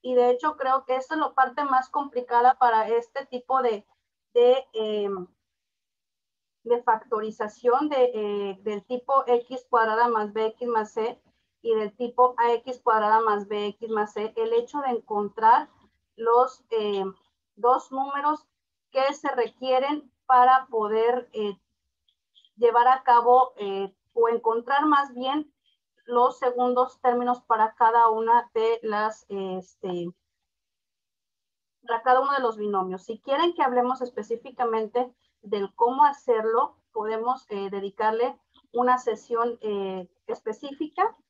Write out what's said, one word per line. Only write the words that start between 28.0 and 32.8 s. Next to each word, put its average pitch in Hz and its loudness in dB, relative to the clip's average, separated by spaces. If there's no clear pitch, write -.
una 226 0
de 226 0
las, 214 -6
este, 185 -8
para 226 -2
cada 262 4
uno 269 -2
de 277 0
los 226 -2
binomios. 202 -4